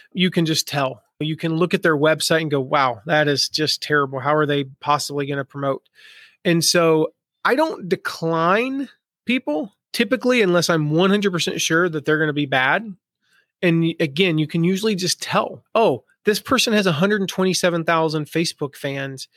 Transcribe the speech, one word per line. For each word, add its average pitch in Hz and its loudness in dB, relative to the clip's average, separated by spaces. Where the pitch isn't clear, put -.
you 180 0
can 170 0
just 156 -2
tell. 135 -4
You 156 -4
can 165 -4
look 165 0
at 202 0
their 165 4
website 156 2
and 156 -4
go, 143 0
"Wow, 131 0
that 151 2
is 143 0
just - -2
terrible. 139 -2
How 147 0
are 151 2
they 143 0
possibly 143 -2
gonna 139 -6
promote?" 139 -6
And 170 2
so 160 2
I 214 2
don't 285 -2
decline 185 -2
people 262 -4
typically 247 2
unless 175 2
I'm 156 2
one 175 4
hundred 202 2
percent - -4
sure 170 2
that 156 -6
they're 156 2
gonna 151 0
be 147 -2
bad. 143 0
And 165 2
y-, 165 0
again, 160 0
you 156 0
can 165 -2
usually 196 0
just 175 -4
tell, - -4
"Oh, 185 2
this 208 2
person 240 0
has 208 2
a 180 2
hundred 196 0
and 180 -2
twenty-seven 175 0
thousand 160 0
Facebook 160 -4
fans 139 -10